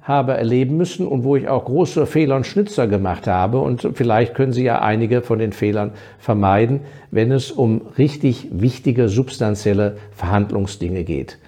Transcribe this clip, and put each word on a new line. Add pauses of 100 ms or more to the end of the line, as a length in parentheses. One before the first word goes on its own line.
habe
erleben
müssen
und
wo
ich
auch
große
Fehler
und
Schnitzer
gemacht
habe.
Und
vielleicht
können
Sie
ja
einige
von
den
Fehlern (280)
vermeiden, (300)
wenn
es
um (160)
richtig
wichtige,
substanzielle (140)
Verhandlungsdinge
geht.